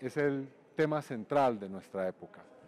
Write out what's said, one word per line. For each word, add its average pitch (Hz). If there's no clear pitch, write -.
es 131
el 139
tema 151
central 127
de 98
nuestra 95
época. -